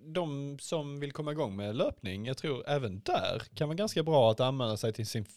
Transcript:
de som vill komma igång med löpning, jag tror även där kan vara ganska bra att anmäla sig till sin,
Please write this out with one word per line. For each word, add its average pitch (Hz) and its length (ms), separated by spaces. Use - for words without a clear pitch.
de 143 580
som 143 400
vill 143 120
komma 151 200
igång 131 240
med 104 200
löpning, 110 500
jag 131 100
tror 139 320
även 123 320
där 98 420
kan 151 140
vara 160 80
ganska 202 260
bra 147 280
att 110 100
anmäla 127 360
sig 113 160
till 113 140
sin, 107 180